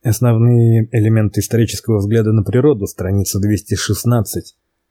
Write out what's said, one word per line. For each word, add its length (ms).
Основные 880
элементы 480
исторического 580
взгляда 340
на 120
природу, 420
страница 540
двести 340
шестнадцать. 840